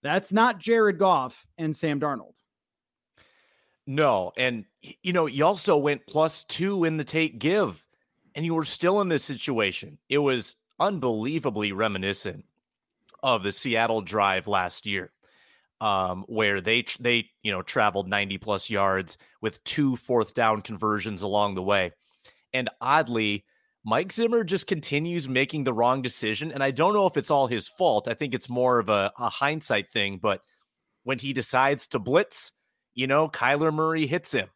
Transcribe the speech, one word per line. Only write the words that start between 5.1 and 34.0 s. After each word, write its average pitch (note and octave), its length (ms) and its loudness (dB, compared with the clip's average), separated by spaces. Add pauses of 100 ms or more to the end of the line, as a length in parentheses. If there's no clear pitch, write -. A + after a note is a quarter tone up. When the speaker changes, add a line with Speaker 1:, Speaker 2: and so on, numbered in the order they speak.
Speaker 2:
know, E3+ 140 4
you C#3 180 0
also F#3 320 4
went C#3+ 300 0
plus D#3 380 0
two F#3 400 -2
in D#3+ 140 0
the D3 60 -4
take D#3 360 -2
give, D#3 440 0 (520)
and D#3 80 -4
you E3 100 -2
were D#3+ 100 0
still F#3 360 2
in F#3+ 80 0
this D#3 160 0
situation. A2 760 -2 (100)
It C#3 100 2
was C3 360 0 (240)
unbelievably B2+ 960 -2
reminiscent G2 720 -4 (800)
of A#2 180 2
the G2 80 -2
Seattle A2+ 520 0
drive F#2+ 440 0
last F#2 400 -2
year, G2 240 -6 (680)
um, F#2+ 480 -2
where G#2 320 0
they, A2+ 220 0
tr-, - 200 -10
they, A#2+ 280 0 (120)
you G#2+ 80 -2
know, F#2 120 -4
traveled G2 460 0
ninety G2 300 -2
plus G2+ 320 -4
yards F#2+ 460 0 (240)
with - 240 -6
two C3+ 320 0
fourth A#2+ 380 0
down A2 260 2
conversions G#2 600 -4
along G2+ 320 0
the F#2 80 -4
way. F#2+ 300 2 (600)
And B2+ 160 -4 (120)
oddly, A#2 640 0 (400)
Mike D3 280 0
Zimmer A#3 320 2
just F#3+ 220 -2
continues D#3+ 640 -2
making C3+ 360 0
the B2+ 80 0
wrong A#2+ 300 2
decision. A#2 500 -4
And C#3 100 -4
I C3+ 100 0
don't E3 220 2
know G3+ 120 4
if F3+ 100 2
it's C#3+ 140 -2
all C#3 160 4
his A#2 200 -2
fault. C3 400 2
I A#2 80 -2
think C3 200 -6
it's B2 160 -6
more B2 280 4
of G#2 100 0
a, G2+ 300 2
a A#2+ 120 -2
hindsight C#3 600 -2
thing. G2 280 -2
But G2+ 240 -2 (640)
when B2+ 140 -2
he C#3 140 -8
decides C3+ 560 2
to E3 100 -2
blitz, D3 540 0 (420)
you B2+ 120 -4
know, D3 220 2
Kyler D3 440 2
Murray D#3 340 0